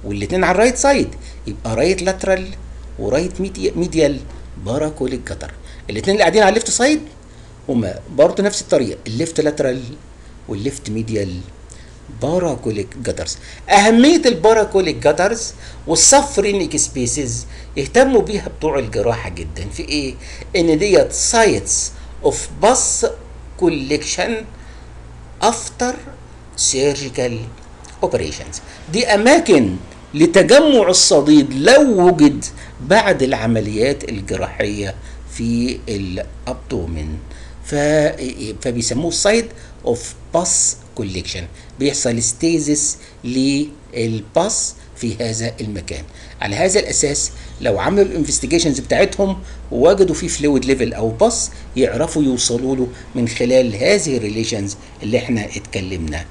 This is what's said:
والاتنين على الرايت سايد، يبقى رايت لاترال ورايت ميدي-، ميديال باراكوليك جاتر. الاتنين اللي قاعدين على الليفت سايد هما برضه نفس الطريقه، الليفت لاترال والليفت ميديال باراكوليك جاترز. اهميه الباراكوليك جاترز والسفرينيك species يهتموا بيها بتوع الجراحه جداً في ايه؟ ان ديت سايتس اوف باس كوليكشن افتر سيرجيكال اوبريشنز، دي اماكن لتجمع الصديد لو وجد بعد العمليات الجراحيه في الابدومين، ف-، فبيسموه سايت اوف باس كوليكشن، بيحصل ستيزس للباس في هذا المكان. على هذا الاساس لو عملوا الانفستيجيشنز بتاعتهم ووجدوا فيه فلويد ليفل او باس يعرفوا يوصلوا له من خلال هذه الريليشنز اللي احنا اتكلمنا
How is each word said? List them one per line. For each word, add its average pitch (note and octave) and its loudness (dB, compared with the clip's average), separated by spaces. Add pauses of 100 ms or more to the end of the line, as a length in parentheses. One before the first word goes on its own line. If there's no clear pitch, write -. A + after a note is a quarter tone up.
والاتنين G#2 -2
على - 2
الرايت A#3+ 4
سايد، C#4 2 (400)
يبقى A2 -6
رايت F3 2
لاترال F#3+ -2 (520)
ورايت D3 -2
ميدي-، F#3+ -4
ميديال E3+ 2 (460)
باراكوليك C3+ -4
جاتر. - -12 (380)
الاتنين C#3+ 0
اللي G#3 4
قاعدين F3+ 6
على G3 8
الليفت G#3+ 0
سايد D4 2 (680)
هما A2 -2 (160)
برضه F3+ 4
نفس G3 -2
الطريقه، B2 0 (100)
الليفت D3 -4
لاترال C#3 -2 (680)
والليفت G#2+ -8
ميديال G#2 -4 (800)
باراكوليك B2+ -2 (180)
جاترز. - -6 (320)
اهميه A#3 6
الباراكوليك G3+ 4
جاترز F3 0 (340)
والسفرينيك G3+ 2
species B2 -4 (320)
يهتموا A#3 4
بيها - -4
بتوع C#3+ -2
الجراحه A2+ -2
جداً E2 -10
في - -10
ايه؟ C#3 -4 (400)
ان E3+ 4
ديت F3+ 4
سايتس - 2 (320)
اوف - 0 (120)
باس A#3 2 (540)
كوليكشن E3+ -2 (960)
افتر B3 -2 (640)
سيرجيكال C3+ -2 (640)
اوبريشنز، - -4 (320)
دي A#3 0
اماكن G#3 4 (380)
لتجمع F#3+ 6
الصديد D3 6
لو G3 6
وجد D3+ 6 (360)
بعد F3 4
العمليات A2+ 0
الجراحيه G2+ -4 (380)
في A#2 -2 (100)
الابدومين، F#2 -8 (460)
ف-، D3 -6 (840)
فبيسموه B2 -2
سايت A3 2 (400)
اوف - -4 (200)
باس - 0 (180)
كوليكشن، F2+ -8 (340)
بيحصل B2 0
ستيزس D3+ -2 (260)
للباس C3 -2 (220)
في A2 -4
هذا A2+ -6
المكان. F2+ -8 (380)
على G2+ -4
هذا F#3 2
الاساس - -2 (300)
لو G2 0
عملوا F#3+ 4
الانفستيجيشنز D3 -2
بتاعتهم D3 0 (320)
ووجدوا E3+ 4
فيه F3 -6
فلويد C#3+ 0
ليفل B2+ 0
او A2+ -2
باس F#3+ 0 (280)
يعرفوا C3 0
يوصلوا C3 0
له B2+ -2 (280)
من A#2+ 0
خلال B2 2
هذه D3 2
الريليشنز G#2+ -4 (280)
اللي G#2+ 0
احنا A#2 -2
اتكلمنا F2+ -8